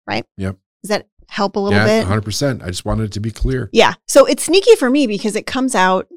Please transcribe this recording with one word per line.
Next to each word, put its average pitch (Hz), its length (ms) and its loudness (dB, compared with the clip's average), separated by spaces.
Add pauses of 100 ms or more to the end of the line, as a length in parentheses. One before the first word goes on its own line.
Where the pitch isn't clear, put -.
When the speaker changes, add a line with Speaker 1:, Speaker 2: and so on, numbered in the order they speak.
Speaker 1:
right? 104 160 -6 (120)
Speaker 2:
Yep. 95 200 -6 (260)
Speaker 1:
Does 190 60 -16
that 202 180 -4 (220)
help - 280 -4
a 214 40 -2
little 202 180 0
Speaker 2:
Yeah, 214 80 2
Speaker 1:
bit? 220 180 2
Speaker 2:
a - 20 -6
hundred 208 180 -2
percent. 131 380 -4
I - 40 -10
just - 180 -10
wanted 107 200 -2
it 104 80 -8
to 104 80 -8
be 110 120 -6
clear. 127 400 -4
Speaker 1:
Yeah. 185 220 4 (140)
So 277 180 6
it's - 180 -2
sneaky 392 320 4
for 254 140 0
me 277 180 2
because 208 280 -4
it 208 100 -6
comes 262 280 -4
out, 185 420 2